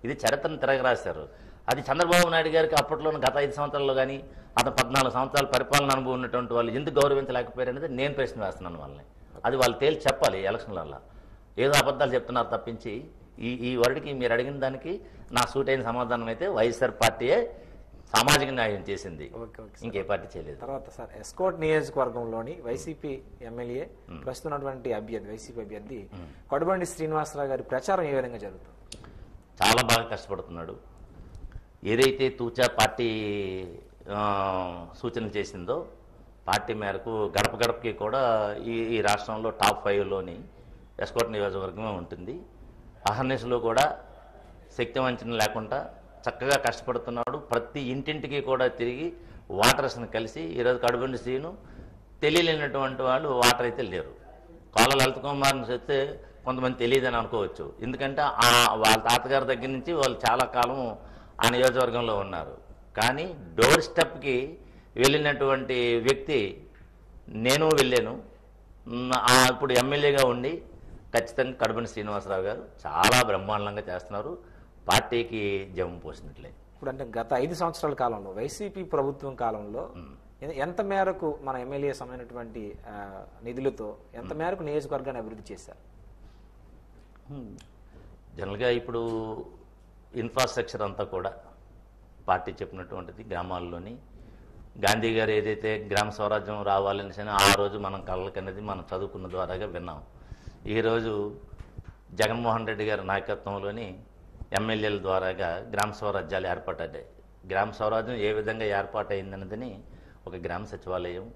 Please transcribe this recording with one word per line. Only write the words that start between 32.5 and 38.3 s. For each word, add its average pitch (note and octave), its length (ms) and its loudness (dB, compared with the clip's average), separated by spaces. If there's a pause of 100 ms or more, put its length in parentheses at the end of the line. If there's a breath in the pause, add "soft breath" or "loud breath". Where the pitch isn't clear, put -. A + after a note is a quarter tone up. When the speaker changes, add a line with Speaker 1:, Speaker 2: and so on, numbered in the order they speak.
Speaker 1:
పార్టీ, A#2 420 2 (1000)
ఆ, F#2+ 760 0 (140)
సూచన A#2 240 -4
చేసిందో G2+ 640 -4 (600)
పార్టీ G#2 260 0
మేరకు G#2 640 -2
గడప A2 160 2
గడపకి A#2 380 0
కూడా A2 640 0